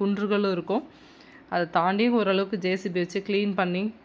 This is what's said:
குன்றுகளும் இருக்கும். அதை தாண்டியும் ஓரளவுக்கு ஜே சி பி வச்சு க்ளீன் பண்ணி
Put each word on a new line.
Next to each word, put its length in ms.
குன்றுகளும் 520
இருக்கும். 320
அதை 240
தாண்டியும் 380
ஓரளவுக்கு 480
ஜே 180
சி 140
பி 80
வச்சு 240
க்ளீன் 320
பண்ணி 380